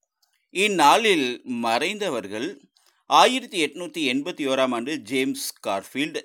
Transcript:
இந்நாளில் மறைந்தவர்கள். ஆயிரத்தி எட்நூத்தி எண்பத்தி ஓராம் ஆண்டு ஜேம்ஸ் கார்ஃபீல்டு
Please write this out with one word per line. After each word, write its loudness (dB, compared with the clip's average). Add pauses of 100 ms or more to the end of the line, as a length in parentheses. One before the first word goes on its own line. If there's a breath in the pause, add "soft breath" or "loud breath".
(540)
இந்நாளில் 4 (280)
மறைந்தவர்கள். -2 (600 soft breath)
ஆயிரத்தி 4
எட்நூத்தி -6
எண்பத்தி -4
ஓராம் 0
ஆண்டு -4
ஜேம்ஸ் -4 (160)
கார்ஃபீல்டு -6